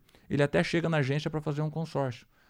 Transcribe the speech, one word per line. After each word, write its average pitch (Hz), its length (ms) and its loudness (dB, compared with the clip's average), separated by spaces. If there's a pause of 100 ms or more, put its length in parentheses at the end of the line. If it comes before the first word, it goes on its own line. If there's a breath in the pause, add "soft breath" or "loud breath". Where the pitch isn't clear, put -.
(300 soft breath)
ele 143 140 4
até 170 200 4
chega 165 260 0
na 165 80 2
agência 147 320 0
pra 156 100 -4
fazer 147 220 -4
um 156 80 -2
consórcio. 151 580 -4 (220 soft breath)